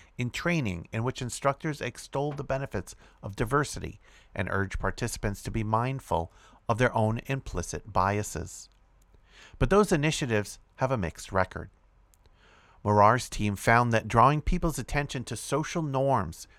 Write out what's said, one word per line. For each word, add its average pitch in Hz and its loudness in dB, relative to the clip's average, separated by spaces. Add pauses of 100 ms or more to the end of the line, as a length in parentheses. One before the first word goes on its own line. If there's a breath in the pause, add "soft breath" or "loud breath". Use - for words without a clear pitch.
(200 loud breath)
in 123 -2
training 120 -2
in 113 -2
which 127 -4
instructors 139 -4
extol 139 -6
the 143 -8
benefits 135 -6 (280 soft breath)
of 98 -10
diversity 127 -2 (360 soft breath)
and 95 -4
urge 98 -2
participants 101 -4
to - -10
be 110 -2
mindful 110 -2 (380 loud breath)
of 113 0
their 123 4
own 113 0
implicit - -6
biases. 98 -2 (880 loud breath)
But 131 2
those 202 6
initiatives 143 0 (160)
have 131 0
a 131 0
mixed - -6
record. 92 0 (1120 soft breath)
Marar's 104 6
team 104 -2
found 120 4
that 110 2
drawing 127 6
people's 175 0
attention 139 -4
to 117 -8
social 147 -2
norms 135 0 (120)